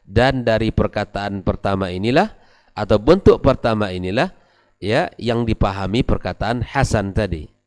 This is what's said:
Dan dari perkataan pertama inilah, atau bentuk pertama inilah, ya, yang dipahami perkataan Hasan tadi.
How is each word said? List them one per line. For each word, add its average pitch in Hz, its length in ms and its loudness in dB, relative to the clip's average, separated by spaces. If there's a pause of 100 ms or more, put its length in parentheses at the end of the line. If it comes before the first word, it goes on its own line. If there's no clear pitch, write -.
Dan 120 460 0
dari 110 260 0
perkataan 101 720 -4
pertama 95 480 -2
inilah, 123 400 0 (400)
atau 107 240 2
bentuk 160 460 6
pertama 110 480 0
inilah, 95 400 -2 (480)
ya, 117 360 -2
yang 117 320 -2
dipahami 101 560 -2
perkataan 101 580 -4
Hasan 104 540 -2
tadi. 92 320 -4 (200)